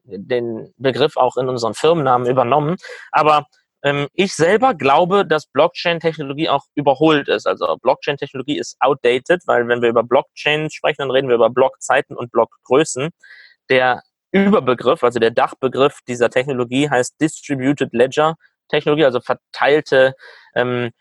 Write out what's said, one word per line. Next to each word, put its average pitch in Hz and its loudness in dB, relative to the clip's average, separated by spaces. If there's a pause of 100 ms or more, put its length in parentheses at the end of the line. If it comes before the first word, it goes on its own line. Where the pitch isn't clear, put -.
den 113 -6
Begriff 123 -2
auch 127 0
in 127 -2
unseren 113 -4
Firmennamen 131 0
übernommen. 135 0 (360)
Aber, 151 2 (340)
ähm, 143 -2
ich 190 -2
selber 208 2
glaube, 170 2
dass 156 -2
Blockchain-Technologie 160 -2
auch 139 -2 (100)
überholt 147 0
ist. 107 -2
Also 82 -2
Blockchain-Technologie 143 -4
ist - -10
outdated, 131 0
weil 120 0
wenn 120 0
wir 117 2
über 117 2
Blockchain 147 -2
sprechen, - -4
dann 135 -4
reden 135 0
wir 120 4
über 117 2
Blockzeiten 131 -2
und 123 -12
Blockgrößen. 131 0 (580)
Der 127 2 (280)
Überbegriff, 165 2
also 120 0
der 113 2
Dachbegriff 127 0
dieser 120 0
Technologie 127 -2
heißt 123 -2
Distributed 139 -4
Ledger 135 0 (340)
Technologie, 151 0
also 123 0
verteilte, 135 0 (400)
ähm, 123 -2 (100)